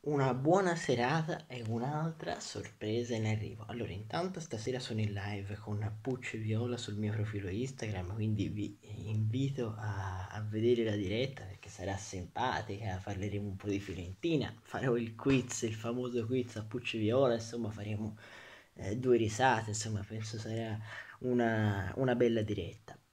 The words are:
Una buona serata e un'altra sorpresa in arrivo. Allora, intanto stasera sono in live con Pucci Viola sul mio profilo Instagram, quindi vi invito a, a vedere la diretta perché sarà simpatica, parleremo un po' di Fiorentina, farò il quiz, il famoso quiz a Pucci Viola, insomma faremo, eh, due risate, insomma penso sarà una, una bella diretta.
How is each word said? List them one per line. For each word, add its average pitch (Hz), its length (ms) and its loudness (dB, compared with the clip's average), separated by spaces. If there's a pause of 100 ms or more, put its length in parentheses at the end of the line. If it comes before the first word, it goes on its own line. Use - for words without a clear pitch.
Una 139 300 4
buona 170 400 6
serata 156 720 2
e 123 200 -8
un'altra 147 720 -2
sorpresa 110 760 -2
in 110 100 2
arrivo. 107 400 0
Allora, 113 260 -6
intanto 170 480 -4
stasera 123 380 -4
sono 120 240 -2
in 101 120 2
live 101 420 -4
con 104 440 -4
Pucci 123 380 -4
Viola 113 400 0
sul 110 160 -6
mio 104 180 0
profilo 104 380 -2
Instagram, 104 640 -4
quindi 107 360 2
vi 101 280 -4 (300)
invito 110 680 2
a, 95 520 -4
a 110 140 -6
vedere 113 420 4
la 110 120 2
diretta 104 480 0
perché - 260 -12
sarà 95 280 -4
simpatica, 101 1040 -2
parleremo 101 440 -2
un 95 80 -4
po' 101 120 -6
di 101 120 2
Fiorentina, 98 840 -2
farò 123 340 0
il 113 200 -2
quiz, 131 480 2
il 110 100 0
famoso 120 540 -2
quiz 123 300 0
a 107 60 -6
Pucci 117 360 -4
Viola, 120 340 6
insomma 113 380 -4
faremo, 107 440 -4 (600)
eh, 110 220 -4
due 127 200 6
risate, 110 540 4
insomma 104 360 -2
penso 110 300 -6
sarà 110 420 -4 (420)
una, 110 720 4
una 127 180 4
bella 117 300 6
diretta. 101 520 -6 (180)